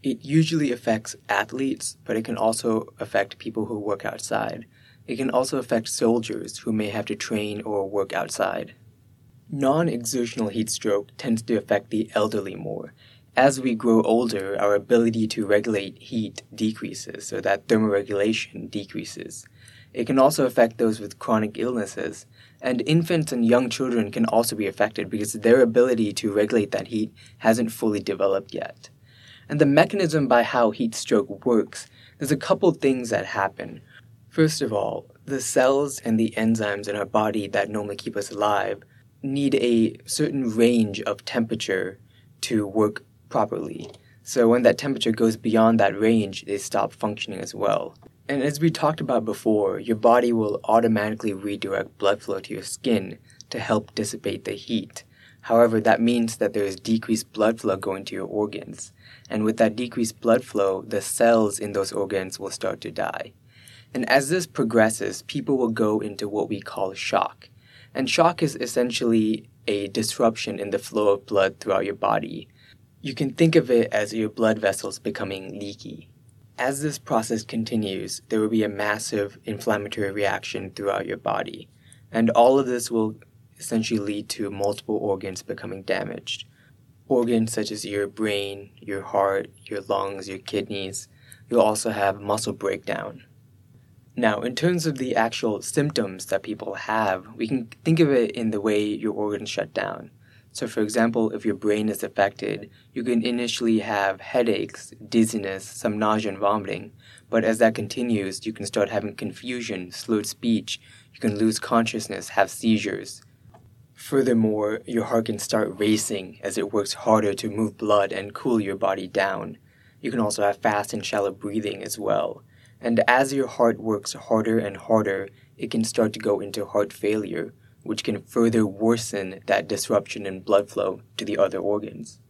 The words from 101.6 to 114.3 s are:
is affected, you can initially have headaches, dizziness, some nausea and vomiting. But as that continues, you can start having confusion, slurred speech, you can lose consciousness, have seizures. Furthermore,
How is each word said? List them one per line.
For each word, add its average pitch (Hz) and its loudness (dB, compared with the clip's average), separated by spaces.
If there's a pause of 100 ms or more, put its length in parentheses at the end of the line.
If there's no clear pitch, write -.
is 101 -4
affected, 104 -2 (220)
you 117 -6
can 120 2
initially 117 0
have 101 0
headaches, - -2 (160)
dizziness, 104 0
some - -4
nausea 107 2
and 98 -8
vomiting. 101 -2 (380)
But 113 2
as 110 0
that 113 6
continues, 110 -4
you 110 -6
can 104 -10
start 101 0
having 104 -4
confusion, 104 -8
slurred 107 -2
speech, - -2 (320)
you - -18
can 107 -2
lose 110 2
consciousness, 113 -2
have 98 2
seizures. 101 -2 (720)
Furthermore, 110 2